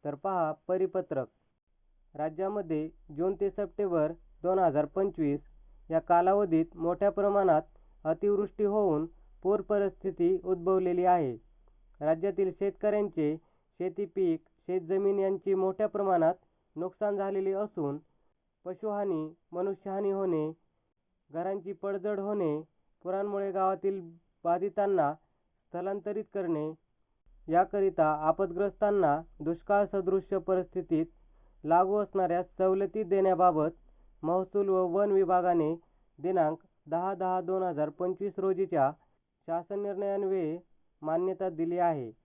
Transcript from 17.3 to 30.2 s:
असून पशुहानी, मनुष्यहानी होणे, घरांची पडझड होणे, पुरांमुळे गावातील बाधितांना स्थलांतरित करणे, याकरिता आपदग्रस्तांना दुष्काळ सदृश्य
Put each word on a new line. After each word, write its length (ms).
असून 460
पशुहानी, 680
मनुष्यहानी 600
होणे, 400
घरांची 400
पडझड 460
होणे, 420
पुरांमुळे 480
गावातील 500
बाधितांना 720
स्थलांतरित 1080
करणे, 400
याकरिता 600
आपदग्रस्तांना 960
दुष्काळ 520
सदृश्य 460